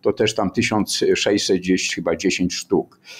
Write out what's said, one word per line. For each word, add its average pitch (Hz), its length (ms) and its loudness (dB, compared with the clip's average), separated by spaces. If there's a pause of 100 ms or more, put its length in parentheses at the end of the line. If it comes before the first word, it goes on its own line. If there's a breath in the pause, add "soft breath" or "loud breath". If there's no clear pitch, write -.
to 104 120 2
też 107 220 0
tam 101 160 0
tysiąc - 540 -2 (100)
sześćset 101 420 2
gdzieś 92 380 0
chyba 85 220 -2
dziesięć 90 380 0
sztuk. - 460 -2 (200 loud breath)